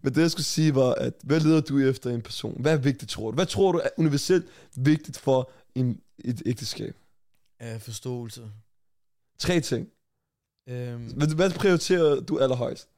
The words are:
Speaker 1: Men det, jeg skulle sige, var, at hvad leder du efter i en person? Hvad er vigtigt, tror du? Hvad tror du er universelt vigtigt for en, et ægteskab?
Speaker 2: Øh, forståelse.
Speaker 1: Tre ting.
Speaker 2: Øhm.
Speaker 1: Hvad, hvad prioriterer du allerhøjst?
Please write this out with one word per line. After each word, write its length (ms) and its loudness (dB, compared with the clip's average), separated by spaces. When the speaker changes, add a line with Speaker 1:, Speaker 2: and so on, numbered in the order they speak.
Speaker 1:
Men 120 -2
det, 80 2
jeg 80 4
skulle 160 -6
sige, 280 2
var, 200 4
at 180 -2
hvad 180 2
leder 200 4
du 180 -2
efter 320 0
i 40 -2
en 80 -4
person? 400 -10
Hvad 100 2
er 40 4
vigtigt, 340 -2
tror 200 -6
du? 40 -8
Hvad 120 0
tror 260 2
du 60 2
er 180 -2
universelt 500 2
vigtigt 420 0
for 320 0
en, 260 -2
et 280 -6
ægteskab? 500 -6
Speaker 2:
Øh, 180 -10
forståelse. 720 -10
Speaker 1:
Tre 220 2
ting. 280 -4
Speaker 2:
Øhm. 380 -10
Speaker 1:
Hvad, 180 0
hvad 160 4
prioriterer 680 2
du 180 -4
allerhøjst? 600 -2